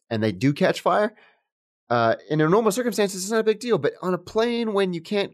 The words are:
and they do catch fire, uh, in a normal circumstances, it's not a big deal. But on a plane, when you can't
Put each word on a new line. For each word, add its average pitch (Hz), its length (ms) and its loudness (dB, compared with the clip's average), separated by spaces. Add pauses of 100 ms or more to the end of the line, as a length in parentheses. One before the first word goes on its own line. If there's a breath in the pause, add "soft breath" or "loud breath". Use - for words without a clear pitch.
and 110 140 -4
they 110 80 2
do 107 220 0
catch 165 280 0
fire, 202 320 0 (800 soft breath)
uh, 117 240 2 (160)
in 156 100 2
a 156 80 4
normal 214 220 4
circumstances, 202 520 -2
it's 196 100 -8
not 226 80 2
a 214 40 0
big 214 140 2
deal. 226 200 0
But 139 220 -2
on 180 140 -2
a 170 40 -2
plane, 226 540 -2
when 196 200 0
you 170 80 -6
can't 196 340 -4